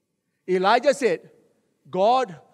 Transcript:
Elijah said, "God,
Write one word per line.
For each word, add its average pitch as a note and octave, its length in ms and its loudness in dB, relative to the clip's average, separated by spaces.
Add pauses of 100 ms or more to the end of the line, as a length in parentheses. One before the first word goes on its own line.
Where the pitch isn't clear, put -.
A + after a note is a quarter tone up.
(480)
Elijah G#3 440 0
said, A3+ 380 -2 (580)
"God, G3+ 480 -2 (180)